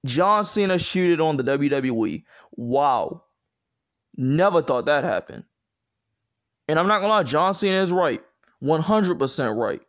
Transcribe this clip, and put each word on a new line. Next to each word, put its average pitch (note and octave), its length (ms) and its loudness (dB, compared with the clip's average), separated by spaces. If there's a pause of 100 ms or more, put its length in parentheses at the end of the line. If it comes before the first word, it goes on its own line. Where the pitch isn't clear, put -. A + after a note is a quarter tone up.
John F#3+ 380 2
Cena G3 340 0
shooted F3 420 0
on D#3 160 2
the C3+ 60 -2
W C#3 260 0
W C3 380 0
E. - 180 -6 (280)
Wow. B2+ 720 -2 (920)
Never D#3+ 440 2
thought C3+ 260 -2
that D3 180 0
happened. - 400 -6 (1200)
And D#3+ 120 2
I'm F#3 80 2
not G#3+ 100 2
gonna G3+ 140 0
lie, G#3+ 100 2
John D#3+ 320 0
Cena F#3+ 260 0
is F3+ 120 0
right. F3+ 280 0 (380)
One D#3 220 0
hundred F#3+ 400 0
percent B2+ 360 -2
right. G#2+ 320 -2